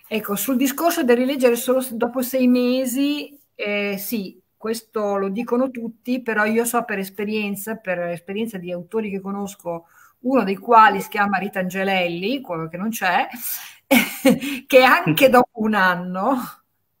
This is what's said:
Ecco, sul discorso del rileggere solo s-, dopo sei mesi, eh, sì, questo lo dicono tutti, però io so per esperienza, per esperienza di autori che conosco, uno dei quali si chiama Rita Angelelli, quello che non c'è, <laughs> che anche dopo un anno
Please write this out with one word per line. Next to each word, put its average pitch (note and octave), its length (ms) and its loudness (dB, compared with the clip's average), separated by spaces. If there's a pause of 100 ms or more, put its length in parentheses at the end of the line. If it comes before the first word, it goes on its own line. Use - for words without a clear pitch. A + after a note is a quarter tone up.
Ecco, G#3 280 -4
sul B3+ 220 0
discorso D#4 460 0
del A#3+ 140 4
rileggere B3+ 380 2
solo B3+ 260 0
s-, A#3 120 -8
dopo A#3+ 280 -4
sei B3+ 260 0
mesi, C4 920 0 (180)
eh, G3+ 420 -4
sì, G3 420 -8 (180)
questo G#3+ 600 -4
lo G3 120 -2
dicono A#3+ 420 -2
tutti, B3 500 -6
però G#3+ 240 0
io A3+ 200 0
so A#3 180 -2
per G#3 160 -6
esperienza, G#3 800 -6
per F3 220 -6
esperienza G3 580 -6
di F3 140 -10
autori G3 380 -6
che G3 120 -6
conosco, F#3+ 640 -8 (360)
uno B3 220 2
dei F#3+ 140 -2
quali G#3+ 440 6
si - 80 -10
chiama G3+ 280 0
Rita G3 220 -6
Angelelli, F#3 800 -2
quello E3 260 -8
che E3+ 100 -12
non G#3 120 -6
c'è, G3+ 380 0 (600)
<laughs> C4 800 2
che C4 160 8
anche D4 460 4
dopo B3 320 4
un G#3+ 120 0
anno F#3 600 0 (640)